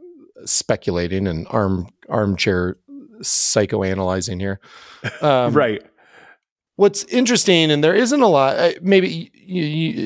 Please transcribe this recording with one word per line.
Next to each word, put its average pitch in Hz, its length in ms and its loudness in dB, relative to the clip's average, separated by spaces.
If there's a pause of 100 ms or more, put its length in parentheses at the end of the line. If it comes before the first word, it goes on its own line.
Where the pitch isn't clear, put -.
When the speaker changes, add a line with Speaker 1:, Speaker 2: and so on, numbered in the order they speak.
(440)
Speaker 1:
speculating 95 840 -2
and 82 220 -4
arm-, 95 380 0 (220)
armchair 95 680 -2 (460)
psychoanalyzing 95 1200 -2
here, 98 180 -6 (640)
um, 127 320 2
Speaker 2:
<laughs> - 20 -2
Right. 120 260 0 (920)
Speaker 1:
what's 202 300 2
interesting, 202 640 2
and 147 120 2
there 170 120 4
isn't 254 260 2
a 233 60 6
lot, 139 300 2
uh, 170 140 2 (100)
maybe 185 520 0
y-, - 140 -20
y-, 180 140 -4
y-, 156 440 -4